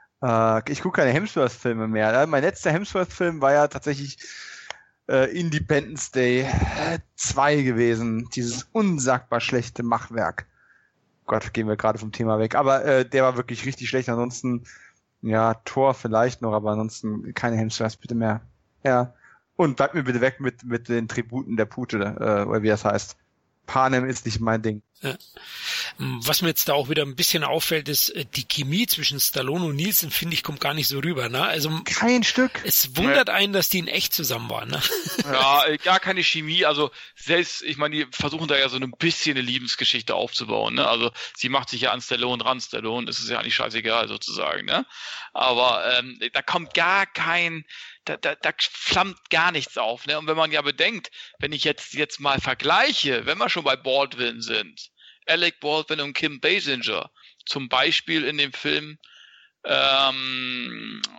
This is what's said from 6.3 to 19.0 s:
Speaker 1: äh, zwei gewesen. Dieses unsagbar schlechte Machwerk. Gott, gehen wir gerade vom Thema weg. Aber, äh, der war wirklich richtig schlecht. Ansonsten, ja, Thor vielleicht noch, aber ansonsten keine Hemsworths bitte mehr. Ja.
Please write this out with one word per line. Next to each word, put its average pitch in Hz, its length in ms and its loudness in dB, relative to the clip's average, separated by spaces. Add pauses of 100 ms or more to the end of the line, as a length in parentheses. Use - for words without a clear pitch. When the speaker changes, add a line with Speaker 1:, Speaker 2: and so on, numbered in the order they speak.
Speaker 1:
äh, 151 580 0 (160)
zwei 143 460 2
gewesen. 117 760 2
Dieses 120 360 -4
unsagbar 131 680 2
schlechte 120 420 -2
Machwerk. 117 600 -2 (800)
Gott, - 280 -2
gehen 110 140 0
wir 107 80 2
gerade 107 240 0
vom 107 140 -8
Thema 110 260 0
weg. 110 160 0
Aber, 135 300 4
äh, 131 220 4
der 131 160 4
war 127 120 4
wirklich 123 300 -4
richtig 127 240 -6
schlecht. 131 200 0
Ansonsten, 123 560 -2 (560)
ja, 110 340 2 (100)
Thor 135 280 4
vielleicht 117 480 0
noch, 110 120 0
aber 107 180 2
ansonsten 107 600 -4
keine 117 240 -2
Hemsworths 110 400 -2
bitte - 180 -8
mehr. 110 260 0 (420)
Ja. 123 300 2 (440)